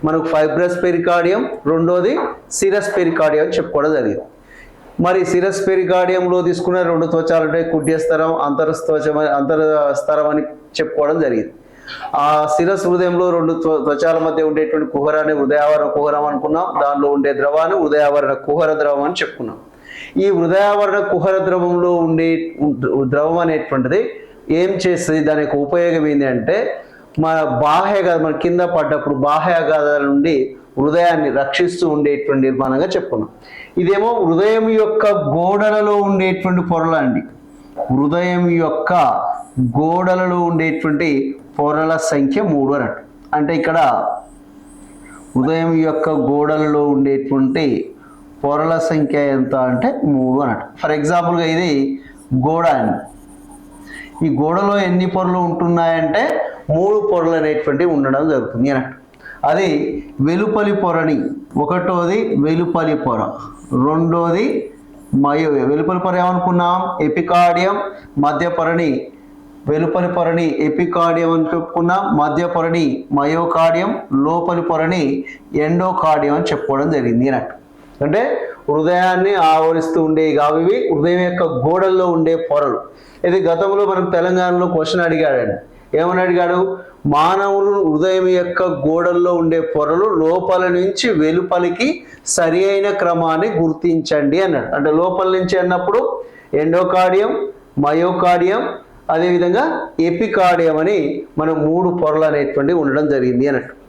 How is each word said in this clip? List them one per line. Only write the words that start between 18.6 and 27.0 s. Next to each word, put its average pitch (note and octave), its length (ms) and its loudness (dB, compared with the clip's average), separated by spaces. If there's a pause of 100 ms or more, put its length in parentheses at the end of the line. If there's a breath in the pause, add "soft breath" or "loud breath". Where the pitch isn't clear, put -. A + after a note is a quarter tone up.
ద్రవం C#3+ 280 0
అని F3+ 140 -4
చెప్పుకున్నాం. - 360 -8 (680 loud breath)
ఈ - 20 2 (120)
హృదయావరణ G3+ 600 2 (140)
కుహర F#3+ 240 0 (100)
ద్రవంలో F3 440 0 (160)
ఉండే D#3+ 220 2 (840)
ద్రవం D#3 320 0
అనేటువంటిది D3+ 560 0 (600 loud breath)
ఏం F#3 100 0 (140)
చేస్తుంది? E3 440 0
దాని D3+ 160 0
యొక్క C#3+ 120 -4 (100)
ఉపయోగం E3+ 460 0
ఏంటి C#3 220 2
అంటే B2+ 240 0 (680 loud breath)